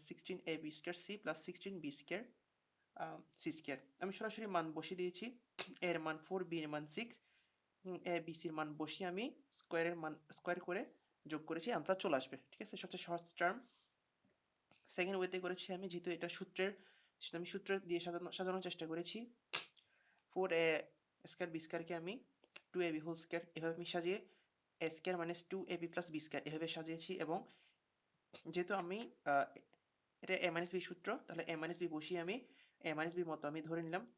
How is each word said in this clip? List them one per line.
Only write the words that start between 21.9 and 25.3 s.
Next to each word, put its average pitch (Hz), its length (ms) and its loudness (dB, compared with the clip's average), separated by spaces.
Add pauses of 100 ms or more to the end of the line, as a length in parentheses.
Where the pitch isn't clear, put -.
আমি 175 240 -4 (520)
টু 180 100 2
এ 170 100 6
বি 156 80 2
হোল 160 160 -2
স্কয়ার 170 280 -2 (120)
এভাবে 165 200 2
আমি 170 100 -4
সাজিয়ে 175 320 4 (640)
এ 165 100 2
স্কয়ার 180 280 0
মাইনাস 170 320 0